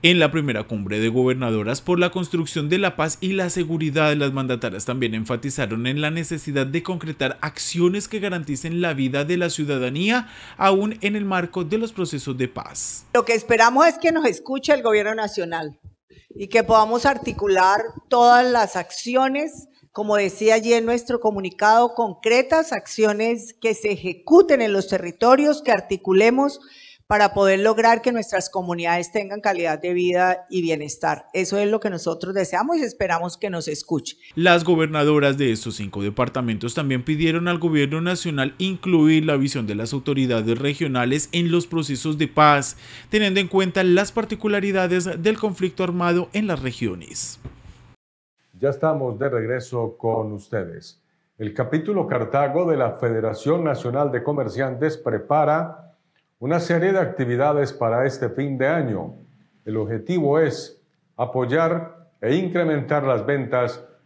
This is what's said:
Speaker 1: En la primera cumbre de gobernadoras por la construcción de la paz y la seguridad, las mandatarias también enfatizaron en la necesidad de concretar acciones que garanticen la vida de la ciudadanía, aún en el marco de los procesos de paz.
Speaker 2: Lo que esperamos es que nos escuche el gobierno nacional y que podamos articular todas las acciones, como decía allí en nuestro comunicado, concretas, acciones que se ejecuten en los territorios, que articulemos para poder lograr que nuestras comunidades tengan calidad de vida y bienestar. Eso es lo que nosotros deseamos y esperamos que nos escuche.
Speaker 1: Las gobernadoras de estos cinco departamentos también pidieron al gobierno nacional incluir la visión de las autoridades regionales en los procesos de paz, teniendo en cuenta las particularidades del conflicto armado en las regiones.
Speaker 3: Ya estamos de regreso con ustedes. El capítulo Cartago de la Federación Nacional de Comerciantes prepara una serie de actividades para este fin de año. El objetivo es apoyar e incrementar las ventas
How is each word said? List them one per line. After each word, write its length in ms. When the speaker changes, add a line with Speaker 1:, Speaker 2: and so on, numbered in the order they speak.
Speaker 1:
En 160
la 120
primera 340
cumbre 340
de 100
gobernadoras 720
por 160
la 120
construcción 580
de 100
la 180
paz 240
y 140
la 160
seguridad, 680
las 160
mandatarias 540
también 280
enfatizaron 720
en 140
la 100
necesidad 560
de 160
concretar 600
acciones 680
que 100
garanticen 600
la 140
vida 320
de 100
la 140
ciudadanía, 760
aún 460
en 140
el 100
marco 380
de 120
los 160
procesos 460
de 100
paz. 640
Speaker 2:
Lo 140
que 80
esperamos 520
es 120
que 120
nos 140
escuche 480
el 100
gobierno 320
nacional 640
y 180
que 160
podamos 400
articular 760
todas 420
las 240
acciones, 920
como 240
decía 380
allí 180
en 140
nuestro 340
comunicado, 720
concretas, 800
acciones 880
que 140
se 180
ejecuten 680
en 100
los 160
territorios, 720
que 100
articulemos 840
para 260
poder 240
lograr 440
que 100
nuestras 360
comunidades 640
tengan 300
calidad 400
de 140
vida 540
y 140
bienestar. 680
Eso 260
es 100
lo 120
que 100
nosotros 440
deseamos 420
y 60
esperamos 540
que 140
nos 160
escuche. 500
Speaker 1:
Las 260
gobernadoras 760
de 140
estos 240
cinco 300
departamentos 680
también 320
pidieron 440
al 100
gobierno 420
nacional 580
incluir 640
la 100
visión 320
de 80
las 180
autoridades 640
regionales 760
en 180
los 160
procesos 500
de 120
paz, 480
teniendo 320
en 80
cuenta 340
las 300
particularidades 1080
del 160
conflicto 460
armado 500
en 140
las 160
regiones. 800
Speaker 3:
Ya 80
estamos 500
de 100
regreso 720
con 340
ustedes. 680
El 160
capítulo 520
Cartago 640
de 60
la 220
Federación 680
Nacional 480
de 100
Comerciantes 760
prepara 920
una 160
serie 340
de 60
actividades 720
para 360
este 240
fin 260
de 100
año. 480
El 140
objetivo 640
es 400
apoyar 960
e 120
incrementar 720
las 220
ventas 580